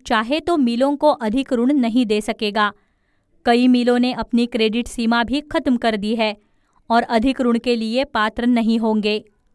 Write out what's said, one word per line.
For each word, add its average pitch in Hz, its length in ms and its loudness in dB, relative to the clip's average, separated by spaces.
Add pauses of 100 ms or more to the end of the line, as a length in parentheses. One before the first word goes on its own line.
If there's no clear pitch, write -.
चाहे 240 340 -2
तो 339 160 0
मिलों 269 400 0
को 302 120 2
अधिक 262 440 -2
ऋण 254 200 2
नहीं 247 340 2
दे 208 140 0
सकेगा। 208 520 -2 (720)
कई 240 240 4
मिलों 247 300 4
ने 247 140 0
अपनी 233 340 -2
क्रेडिट 226 400 -2
सीमा 233 380 -2
भी 247 160 -2
खत्म 294 360 -2
कर 226 200 -2
दी 214 200 -4
है 214 200 -2 (540)
और 233 120 4
अधिक 247 380 0
ऋण 240 180 2
के 240 180 -2
लिए 226 280 -2
पात्र 220 420 -4
नहीं 226 320 2
होंगे, 214 460 -2 (300)